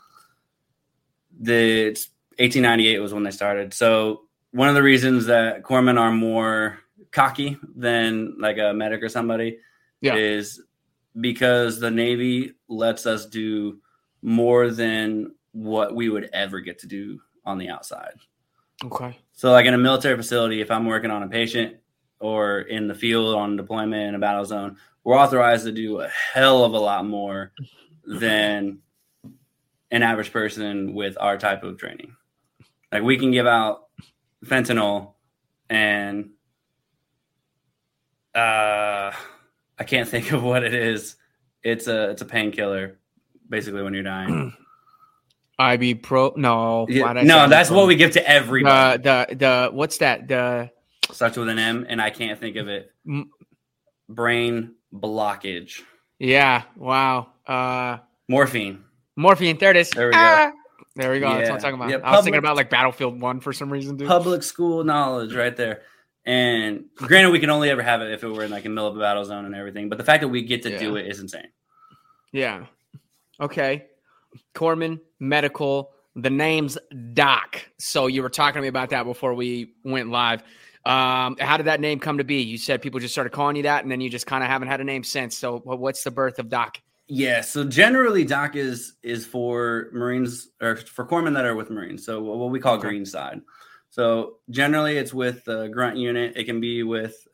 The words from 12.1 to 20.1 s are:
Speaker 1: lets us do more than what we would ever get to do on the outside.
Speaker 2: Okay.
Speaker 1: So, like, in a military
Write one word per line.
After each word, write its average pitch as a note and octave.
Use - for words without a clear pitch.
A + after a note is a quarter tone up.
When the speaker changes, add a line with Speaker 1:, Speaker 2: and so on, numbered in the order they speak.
Speaker 1:
lets A2+
us A2
do G#2+
more A#2+
than A2
what A2
we A#2
would G#2
ever F#2+
get F2
to -
do G2+
on G2
the F#2
outside. -
Speaker 2:
Okay. B2
Speaker 1:
So, -
like, B2
in B2+
a B2
military C3